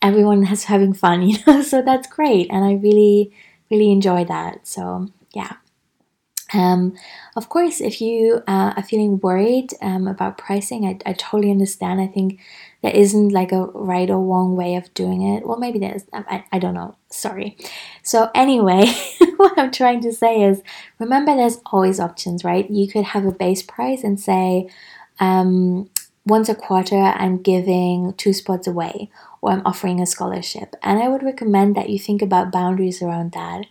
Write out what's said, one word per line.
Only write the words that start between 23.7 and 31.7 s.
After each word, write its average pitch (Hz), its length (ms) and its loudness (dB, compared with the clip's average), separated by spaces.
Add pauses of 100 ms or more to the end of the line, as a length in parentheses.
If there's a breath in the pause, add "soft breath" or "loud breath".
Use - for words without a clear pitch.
and 202 160 -2
say, 185 500 0 (500 loud breath)
um, 185 720 2 (360)
"Once 220 220 2
a 214 80 -2
quarter, 190 460 -2
I'm 185 400 0
giving 180 760 0
two 196 160 0
spots 185 340 -6
away, 175 420 -8 (320 loud breath)
or 202 100 -2
I'm 190 140 -2
offering 180 340 -4
a 180 60 -2
scholarship." 185 800 -8
And 202 160 0
I 240 80 0
would 269 160 -2
recommend 202 520 0